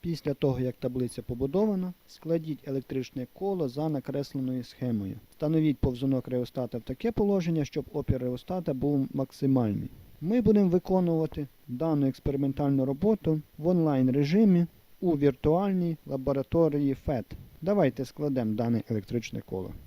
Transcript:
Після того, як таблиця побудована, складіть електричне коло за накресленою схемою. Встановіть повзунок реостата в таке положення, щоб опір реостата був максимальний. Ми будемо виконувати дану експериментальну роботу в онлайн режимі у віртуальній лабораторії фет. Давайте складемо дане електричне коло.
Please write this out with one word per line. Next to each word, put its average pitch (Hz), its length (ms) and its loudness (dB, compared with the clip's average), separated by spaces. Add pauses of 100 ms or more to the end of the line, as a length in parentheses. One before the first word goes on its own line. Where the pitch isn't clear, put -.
Після 151 340 -4
того, 131 260 0
як 127 160 -2
таблиця 127 460 -4
побудована, 180 680 -2 (140)
складіть 160 640 -6
електричне 131 640 -6
коло 185 360 -2
за 147 200 -4
накресленою 135 760 -4
схемою. 107 520 -4 (140)
Встановіть 156 480 0
повзунок 131 500 0
реостата 123 500 -4
в 110 40 -10
таке 220 300 -4
положення, 180 520 0
щоб 139 280 -6
опір 139 260 -2
реостата 135 560 -4
був 139 400 0
максимальний. 127 760 0 (300)
Ми 202 200 0
будемо 208 300 6
виконувати 165 760 0 (220)
дану 143 380 0
експериментальну 139 760 0
роботу 160 560 0 (180)
в 151 100 -2
онлайн 151 420 4
режимі 175 560 4 (340)
у 170 180 2
віртуальній 165 800 2 (100)
лабораторії 143 880 0
фет. 131 320 -4 (340)
Давайте 156 440 2
складемо 127 500 -2
дане 117 360 0
електричне 113 500 -4
коло. 92 320 -8 (140)